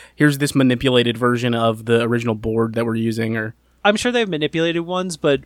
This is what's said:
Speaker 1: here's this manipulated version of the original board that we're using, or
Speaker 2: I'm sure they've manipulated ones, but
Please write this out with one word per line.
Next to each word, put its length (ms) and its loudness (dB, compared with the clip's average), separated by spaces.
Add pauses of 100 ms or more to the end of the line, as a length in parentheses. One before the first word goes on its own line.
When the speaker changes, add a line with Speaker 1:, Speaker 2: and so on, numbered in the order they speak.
(140)
Speaker 1:
here's 240 2
this 160 -2
manipulated 600 2
version 380 0
of 320 0
the 160 2
original 340 0
board 380 -2
that 120 -2
we're 80 -2
using, 420 -2
or 180 -6 (300)
Speaker 2:
I'm 120 4
sure 160 -2
they've 160 0
manipulated 540 -2
ones, 340 -6
but 300 2